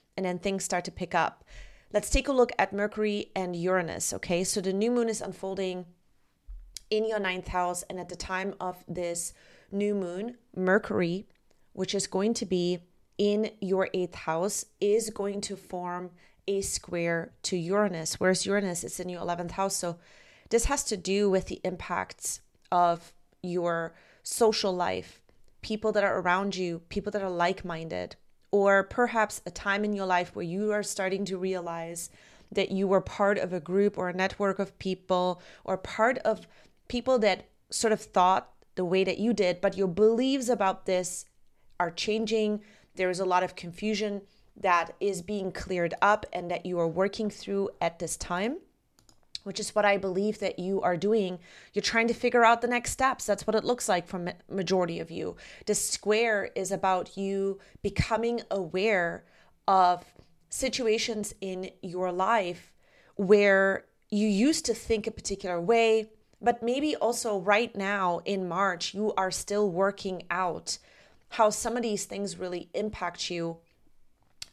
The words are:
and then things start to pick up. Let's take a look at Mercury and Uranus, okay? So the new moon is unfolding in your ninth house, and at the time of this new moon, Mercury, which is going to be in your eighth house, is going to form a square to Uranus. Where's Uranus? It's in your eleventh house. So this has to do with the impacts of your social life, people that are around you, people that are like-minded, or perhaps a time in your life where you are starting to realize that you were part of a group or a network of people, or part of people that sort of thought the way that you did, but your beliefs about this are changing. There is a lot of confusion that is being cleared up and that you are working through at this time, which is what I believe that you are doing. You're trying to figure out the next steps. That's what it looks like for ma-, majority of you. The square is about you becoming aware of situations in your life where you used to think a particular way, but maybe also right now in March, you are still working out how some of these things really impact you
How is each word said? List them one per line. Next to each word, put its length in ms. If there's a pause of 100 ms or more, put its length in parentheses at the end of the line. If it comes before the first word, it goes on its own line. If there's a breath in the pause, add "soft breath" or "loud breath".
(160)
and 80
then 140
things 260
start 220
to 40
pick 240
up. 300 (480 loud breath)
Let's 160
take 200
a 40
look 260
at 140
Mercury 640
and 180
Uranus, 600
okay? 280
So 200
the 100
new 180
moon 200
is 100
unfolding 640 (1080)
in 160
your 140
ninth 260
house, 420
and 120
at 80
the 80
time 440
of 280
this 440 (380 soft breath)
new 240
moon, 420 (200)
Mercury, 720 (440)
which 220
is 140
going 260
to 100
be 360 (360)
in 440
your 340
eighth 220
house, 480 (160)
is 300
going 320
to 120
form 560 (380 soft breath)
a 140
square 680 (120)
to 120
Uranus. 640
Where's 260
Uranus? 380
It's 160
in 100
your 120
eleventh 320
house. 240
So 220 (500 soft breath)
this 160
has 200
to 120
do 340
with 160
the 160
impacts 800 (320)
of 400 (280)
your 540 (300 soft breath)
social 500
life, 480 (400)
people 300
that 100
are 160
around 380
you, 320
people 240
that 100
are 80
like-minded, 840 (340)
or 320
perhaps 640
a 60
time 320
in 80
your 140
life 280
where 100
you 280
are 100
starting 440
to 120
realize 720 (400 soft breath)
that 220
you 160
were 120
part 380
of 140
a 80
group 360
or 120
a 40
network 460
of 220
people, 600 (220 loud breath)
or 140
part 420
of 300 (400 soft breath)
people 320
that 260 (240)
sort 220
of 80
thought 500 (240)
the 100
way 200
that 140
you 140
did, 280
but 160
your 100
beliefs 640
about 380
this 380 (540)
are 140
changing. 680 (360 loud breath)
There 140
is 100
a 40
lot 200
of 100
confusion 680 (340 soft breath)
that 420
is 240
being 300
cleared 500
up 300
and 180
that 160
you 140
are 80
working 420
through 400 (100)
at 200
this 160
time, 400 (880)
which 160
is 120
what 120
I 140
believe 420
that 180
you 240
are 140
doing. 420 (340 loud breath)
You're 100
trying 260
to 60
figure 300
out 160
the 60
next 240
steps. 340
That's 220
what 80
it 80
looks 260
like 200
for 100
ma-, 140 (160)
majority 500
of 140
you. 240 (300 loud breath)
The 100
square 800
is 160
about 440
you 440 (220 loud breath)
becoming 680
aware 760 (440 soft breath)
of 360 (440)
situations 920
in 300 (120)
your 280
life 640 (420 soft breath)
where 720 (260)
you 160
used 400
to 80
think 320
a 60
particular 480
way, 500 (320)
but 200
maybe 340
also 420
right 380
now 480
in 240
March, 460
you 240
are 120
still 400
working 600
out 480 (500 soft breath)
how 220
some 260
of 60
these 240
things 320
really 340
impact 580
you 280 (960)